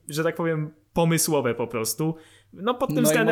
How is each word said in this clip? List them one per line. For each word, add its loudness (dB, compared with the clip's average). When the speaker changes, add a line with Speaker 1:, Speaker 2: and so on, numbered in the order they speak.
Speaker 1:
że -2
tak -2
powiem, -2
pomysłowe 2
po -4
prostu. -2
No -2
pod -4
tym -2
Speaker 2:
No 2
i 4
Speaker 1:
względem 4